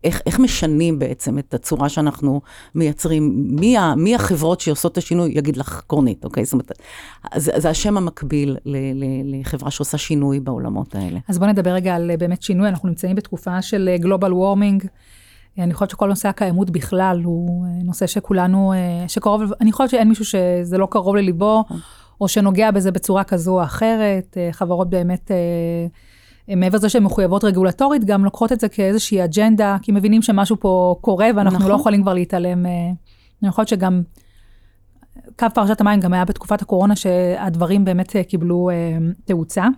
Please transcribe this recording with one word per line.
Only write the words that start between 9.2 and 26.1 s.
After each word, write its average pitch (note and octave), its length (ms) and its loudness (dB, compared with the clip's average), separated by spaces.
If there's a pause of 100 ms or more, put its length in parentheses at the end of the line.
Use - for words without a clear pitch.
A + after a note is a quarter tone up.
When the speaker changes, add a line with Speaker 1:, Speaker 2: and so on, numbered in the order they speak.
Speaker 1:
לחברה C3+ 320 -8
שעושה - 260 -6
שינוי C#3 420 0
בעולמות A#2+ 560 -6
האלה. F2+ 320 -6
Speaker 2:
אז F3 120 -2
בוא G3 80 2
נדבר F#3+ 260 2
רגע F#3 220 -2
על, E3+ 160 -2
אה, E3+ 60 -2
באמת F3 240 -2
שינוי. G3 280 0
אנחנו F3+ 200 -2
נמצאים F#3 260 -2
בתקופה F#3 460 -6
של, F#3+ 300 -2
אה, F3+ 60 2
גלובל F#3 360 0
וורמינג. G3 520 2 (720)
אני F3 160 -2
חושבת F#3+ 160 -2
שכל - 180 -2
נושא G3 220 0
הקיימות F#3 400 0
בכלל F3+ 540 0
הוא, F3 420 -2
אה, F3+ 40 -4 (140)
נושא F3+ 240 -4
שכולנו, F#3+ 680 0
אה, F#3 40 0 (300)
שקרוב, G#3+ 340 0 (200)
אני A3 100 6
חושבת C4 180 0
שאין A3+ 200 4
מישהו G#3+ 160 2
שזה F3+ 520 0
לא F#3+ 140 2
קרוב G3 240 0
לליבו, G3+ 500 2
Speaker 1:
נכון. - 140 -10 (420)
Speaker 2:
או G3 60 0
שנוגע G3+ 440 2
בזה F#3+ 200 2
בצורה F#3+ 320 0
כזו F3+ 280 -2
או F#3 120 2
אחרת. G#3 720 -2
אה, F3 140 -2
חברות F3+ 380 -2
באמת, F3+ 420 -2
אה, F#3+ 40 0 (1120)